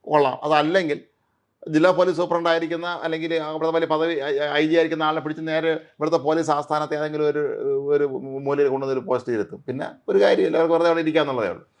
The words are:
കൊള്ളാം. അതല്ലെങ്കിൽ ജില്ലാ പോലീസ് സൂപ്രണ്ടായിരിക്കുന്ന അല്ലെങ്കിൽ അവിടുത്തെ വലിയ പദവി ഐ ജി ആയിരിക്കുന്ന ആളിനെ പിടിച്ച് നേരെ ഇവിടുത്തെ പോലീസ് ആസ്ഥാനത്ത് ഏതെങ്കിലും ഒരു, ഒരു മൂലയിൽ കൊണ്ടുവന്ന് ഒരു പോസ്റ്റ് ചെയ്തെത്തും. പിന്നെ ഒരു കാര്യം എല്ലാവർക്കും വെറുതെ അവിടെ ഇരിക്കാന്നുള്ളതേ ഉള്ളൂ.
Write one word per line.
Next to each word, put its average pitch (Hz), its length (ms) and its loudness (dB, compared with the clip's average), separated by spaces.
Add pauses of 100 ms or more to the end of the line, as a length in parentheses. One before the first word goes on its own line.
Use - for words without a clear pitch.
കൊള്ളാം. 143 420 2
അതല്ലെങ്കിൽ 151 580 2 (680)
ജില്ലാ 160 220 4
പോലീസ് 180 260 2
സൂപ്രണ്ടായിരിക്കുന്ന 170 720 0
അല്ലെങ്കിൽ 165 480 -4
അവിടുത്തെ 156 400 -4
വലിയ 165 120 2
പദവി 160 280 0 (380)
ഐ 151 140 2
ജി 160 80 0
ആയിരിക്കുന്ന 160 280 2
ആളിനെ 156 180 0
പിടിച്ച് 156 280 -8
നേരെ 160 240 0
ഇവിടുത്തെ 156 440 -4
പോലീസ് 156 340 0
ആസ്ഥാനത്ത് 151 440 -2
ഏതെങ്കിലും 151 340 -2
ഒരു, 147 140 -2 (460)
ഒരു 143 160 2 (400)
മൂലയിൽ 143 240 2
കൊണ്ടുവന്ന് 135 320 -2
ഒരു - 60 -12
പോസ്റ്റ് 123 260 -2
ചെയ്തെത്തും. 107 340 -4
പിന്നെ - 240 -6 (180)
ഒരു 196 120 4
കാര്യം 190 260 4
എല്ലാവർക്കും 165 280 2
വെറുതെ 170 140 4
അവിടെ 165 120 2
ഇരിക്കാന്നുള്ളതേ 143 480 0
ഉള്ളൂ. 87 160 -8 (160)